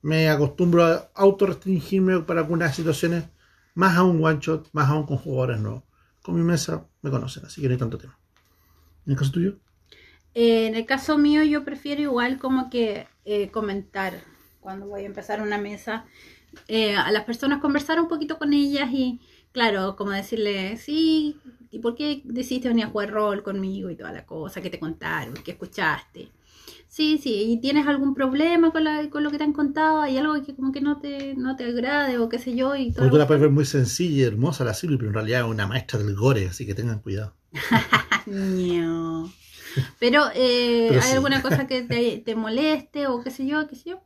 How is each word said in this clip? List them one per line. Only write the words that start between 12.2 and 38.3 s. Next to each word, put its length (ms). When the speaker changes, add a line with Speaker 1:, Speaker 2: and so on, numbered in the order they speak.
Speaker 2:
como 300
que, 380
eh, 280
comentar 600
cuando 280
voy 160
a 20
empezar 360
una 160
mesa, 480
eh, 280
a 160
las 120
personas 380
conversar 380
un 80
poquito 300
con 160
ellas 380
y, 300
claro, 440
como 160
decirle, 680
"Sí, 640
¿y 100
por 160
qué 300
decidiste 440
venir 160
a 40
jugar 220
rol 320
conmigo 460
y 60
toda 160
la 140
cosa 360
que 80
te 100
contaron, 560
que 160
escuchaste? 800
Sí, 340
sí, 220
¿y 180
tienes 260
algún 280
problema 560
con 140
la, 240
con 140
lo 80
que 60
te 60
han 100
contado? 480
¿Hay 160
algo 160
que 100
como 160
que 100
no 200
te, 340
no 200
te 100
agrade 520
o 120
qué 100
sé 160
yo?" 200
Y 160
todo 120
Speaker 1:
Porque 80
tú 40
Speaker 2:
lo 40
Speaker 1:
la 80
puedes 140
Speaker 2:
que 60
Speaker 1:
ver 60
muy 120
sencilla 500
y 80
hermosa, 400
la 100
Silvia, 240
pero 120
en 60
realidad 260
es 60
una 200
maestra 320
del 160
gore, 320
así 180
que 100
tengan 240
cuidado. 360
Speaker 2:
<laughs> 760
No. 1040